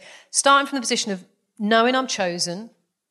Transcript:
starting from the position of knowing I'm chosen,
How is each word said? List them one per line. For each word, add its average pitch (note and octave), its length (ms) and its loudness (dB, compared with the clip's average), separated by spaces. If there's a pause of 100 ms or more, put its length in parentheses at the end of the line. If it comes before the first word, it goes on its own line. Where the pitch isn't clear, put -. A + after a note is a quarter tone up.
(300)
starting C#4 380 4
from C#4+ 80 -6
the C4+ 60 -2
position A3+ 300 -4
of F#3 140 -8 (320)
knowing A3+ 380 2
I'm C4 120 -2
chosen, F3+ 640 -6 (420)